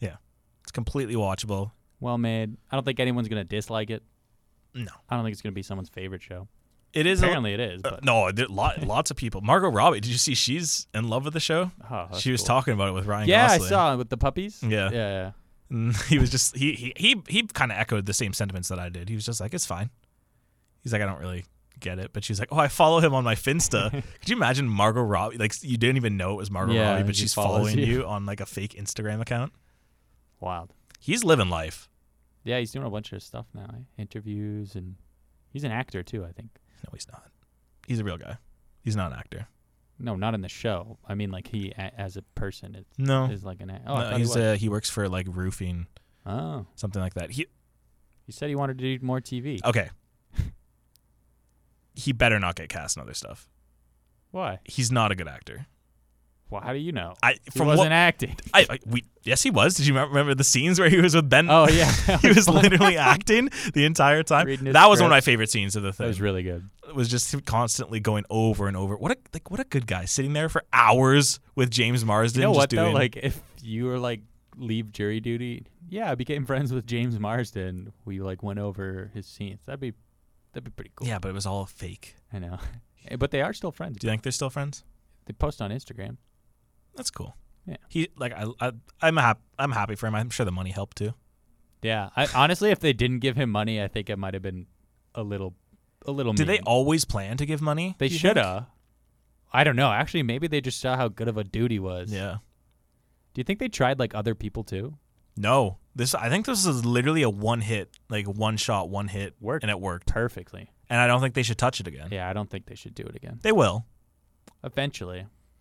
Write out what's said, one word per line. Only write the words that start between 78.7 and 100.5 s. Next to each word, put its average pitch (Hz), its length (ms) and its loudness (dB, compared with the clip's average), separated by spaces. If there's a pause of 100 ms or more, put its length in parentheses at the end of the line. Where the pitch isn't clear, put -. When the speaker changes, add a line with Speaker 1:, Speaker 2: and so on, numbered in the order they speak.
Speaker 2:
his 101 120 -12
scenes. 101 400 -14
That'd 135 140 -12
be, 123 140 -8 (580)
that'd 120 120 -14
be 120 60 -16
pretty - 240 -18
cool. 123 140 -8
Speaker 1:
Yeah, 110 100 -4
but 92 120 -8
it 95 40 -8
was 98 120 -8
all 95 200 -6
fake. - 480 -16 (180)
Speaker 2:
I 104 60 -10
know. 90 240 -12
<laughs> - 60 -10 (400)
Eh, - 60 -12
but 139 160 -4
they 139 100 -2
are 175 120 -2
still 190 180 -8
friends. 135 280 -12
Speaker 1:
Do 113 100 -4
you - 20 0
think 110 140 -4
they're 127 80 -4
still 135 180 -4
friends? 143 320 -8 (440)
Speaker 2:
They - 60 -14
post - 300 -4
on 101 80 -6
Instagram. 113 460 -12 (800)
Speaker 1:
That's 254 160 -8
cool. - 240 -14 (280)
Speaker 2:
Yeah. 180 120 -12 (120)
Speaker 1:
He, 165 280 -4
like, 123 160 -8
I, 104 140 -8 (140)
I, 123 120 -4 (280)
I'm 160 160 4
hap-, 117 220 2 (220)
I'm 139 100 -2
happy 107 240 -4
for 110 140 -6
him. 107 80 -2
I'm 113 120 -4
sure 120 160 -4
the 95 60 -2
money 92 220 -6
helped 98 240 -8
too. 107 180 -6 (680)
Speaker 2:
Yeah. 110 340 -2
I, 139 180 2
honestly, 175 380 4
if - 80 0
they 156 120 2
didn't 123 280 0
give 127 160 -2
him 139 120 0
money, 107 320 -2
I 101 60 -4
think 104 240 -8
it 104 80 -4
might 95 160 -6
have 95 80 -8
been 92 240 -10 (480)
a 117 80 -8
little, 98 320 -8 (500)
a 143 60 -8
little 135 220 -2
Speaker 1:
Did 147 160 2
they 190 60 4
Speaker 2:
mean. 208 120 0
Speaker 1:
always 135 380 4
plan 104 320 -6
to 143 100 -4
give 151 160 -4
money, 160 360 -2
Speaker 2:
They 135 100 0
Speaker 1:
do 175 60 -2
you 165 40 -2
think? 185 180 4
Speaker 2:
shoulda. 98 300 0 (840)
I 131 100 6
don't 143 140 4
know. 131 160 4
Actually, 147 320 0
maybe 131 240 -2
they 147 120 0